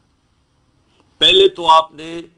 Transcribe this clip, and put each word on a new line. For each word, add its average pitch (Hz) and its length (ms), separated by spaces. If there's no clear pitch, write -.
पहले 190 280
तो 175 180
आपने 160 540